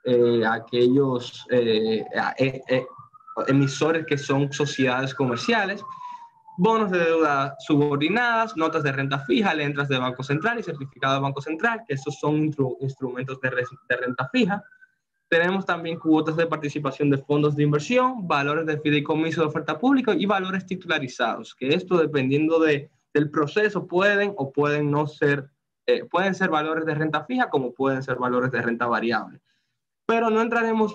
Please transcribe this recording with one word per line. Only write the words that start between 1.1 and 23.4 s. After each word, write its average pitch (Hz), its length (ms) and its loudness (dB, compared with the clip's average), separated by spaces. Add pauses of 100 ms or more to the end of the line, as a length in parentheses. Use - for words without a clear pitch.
eh, 113 520 2 (360)
eh, 135 280 0
eh, 127 200 0 (600)
emisores 151 600 2
que 147 100 -2
son 139 360 0
sociedades 131 640 -2
comerciales. 196 680 -2 (720)
Bonos 214 360 2
de 180 80 2
deuda 151 580 2
subordinadas, 185 1000 0
notas 160 280 0
de 139 80 0
renta 139 260 -2
fija, 202 360 2
letras 143 340 -2
de 135 100 0
Banco 127 240 -4
Central 160 380 -2
y - 20 -10
certificado 139 520 -4
de 139 60 0
Banco 139 200 -4
Central, 214 440 -4
que 143 100 -6
estos 139 260 -8
son 151 160 0
instru-, 147 420 0
instrumentos 131 600 -8
de 127 100 -2
re-, 123 140 -2 (240)
de 123 80 0
renta 123 360 -4
fija. 202 300 2 (680)
Tenemos 180 380 2
también 165 320 -4
cuotas 156 380 2
de 165 100 2
participación 147 640 -2
de 135 80 4
fondos 147 380 2
de 147 80 2
inversión, 226 640 0
valores 151 380 0
de 156 120 -2
fideicomiso 156 600 0
de 156 80 2
oferta 156 320 -4
pública 254 340 2
y 175 120 0
valores 190 380 -2
titularizados, 143 920 -4
que 135 180 0
esto, 180 240 2
dependiendo 151 640 2
de, 147 280 2 (240)
del 147 200 0
proceso, 175 560 0